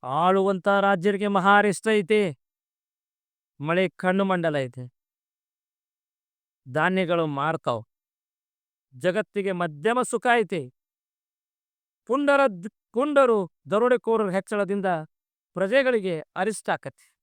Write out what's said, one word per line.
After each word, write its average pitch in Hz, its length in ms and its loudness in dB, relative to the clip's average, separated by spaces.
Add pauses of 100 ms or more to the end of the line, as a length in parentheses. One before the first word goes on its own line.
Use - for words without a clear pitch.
ಆಳುವಂತ 185 640 0
ರಾಜ್ಯರಿಗೆ 196 600 0
ಮಹಾ 202 300 4
ಅರಿಷ್ಟ 208 340 0
ಐತಿ. 208 460 0 (1200)
ಮಳೆ 170 280 0
ಕಣ್ಣು 185 360 0
ಮಂಡಲ 170 320 0
ಐತಿ. 123 360 -8 (1800)
ಧಾನ್ಯಗಳು 170 540 0
ಮಾರ್ತಾವ್. 139 580 -4 (1080)
ಜಗತ್ತಿಗೆ 185 580 -4
ಮಧ್ಯಮ 175 500 -2
ಸುಖ 233 320 -4
ಐತಿ. 170 400 -4 (1300)
ಪುಂಡರ 277 400 2
ದ್-, 190 240 -4 (220)
ಪುಂಡರು 247 580 2 (200)
ದರೋಡೆಕೋರರ 220 600 0
ಹೆಚ್ಚಳದಿಂದ 196 560 -4 (680)
ಪ್ರಜೆಗಳಿಗೆ 196 680 0 (160)
ಅರಿಷ್ಟ 208 340 -4
ಆಕತಿ. - 520 -8